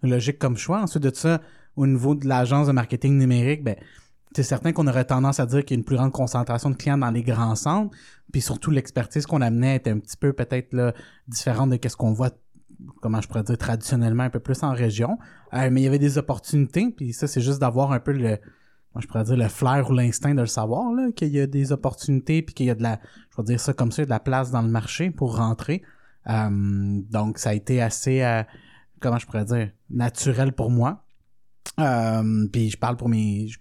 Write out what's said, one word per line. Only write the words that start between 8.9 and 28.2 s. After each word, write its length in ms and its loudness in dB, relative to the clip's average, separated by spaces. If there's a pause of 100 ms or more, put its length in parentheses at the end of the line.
qu'on 140 0
amenait 360 2
était 140 -2
un 80 0
petit 180 -12
peu 160 0
peut-être 400 -4
là, 220 0 (320)
différente 440 0
de 180 0
ce 80 -8
qu'on 160 2
voit, 180 0 (720)
comment 180 0
je 60 -6
pourrais 160 -4
dire, 160 -2
traditionnellement 640 0
un 80 0
peu 80 -4
plus 240 -4
en 100 0
région. 460 0 (340)
Euh, 200 0
mais 80 4
il 40 4
y 40 4
avait 100 4
des 180 2
opportunités, 800 0
puis 160 -6
ça, 140 -4
c'est 140 -2
juste 180 0
d'avoir 320 2
un 80 2
peu 140 -2
le, 260 0 (560)
moi, 60 -8
je 80 -8
pourrais 160 -2
dire 120 2
le 120 2
flair 420 0
ou 40 4
l'instinct 400 2
de 60 2
le 60 0
savoir, 460 -2
là, 220 0
qu'il 160 -2
y 100 0
a 80 2
des 240 0
opportunités, 680 0
puis 120 -10
qu'il 120 -2
y 40 2
a 60 0
de 80 -2
la, 160 -2 (320)
je 40 -12
vais 80 -4
dire 160 0
ça 120 -2
comme 180 0
ça, 120 -2
il 20 2
y 0 -
a 20 -8
de 40 -2
la 100 0
place 320 0
dans 100 2
le 80 2
marché 400 -2
pour 260 -2
rentrer. 460 -2 (460)
Euh, 720 0 (100)
donc, 280 -2
ça 120 -2
a 40 2
été 260 0
assez, 420 0